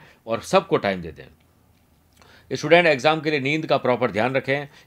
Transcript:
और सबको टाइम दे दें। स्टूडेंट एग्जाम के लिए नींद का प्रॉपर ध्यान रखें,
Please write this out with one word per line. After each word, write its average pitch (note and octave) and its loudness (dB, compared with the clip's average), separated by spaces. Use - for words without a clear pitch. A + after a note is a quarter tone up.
और A2+ -4
सबको F3+ 0
टाइम F#2+ -2
दे E2 -14
दें। - -20
स्टूडेंट D#3+ 4
एग्जाम D3+ 2
के D3+ -4
लिए D3+ -2
नींद D3+ -2
का D3+ 0
प्रॉपर B2 0
ध्यान A2+ 0
रखें, C3+ -4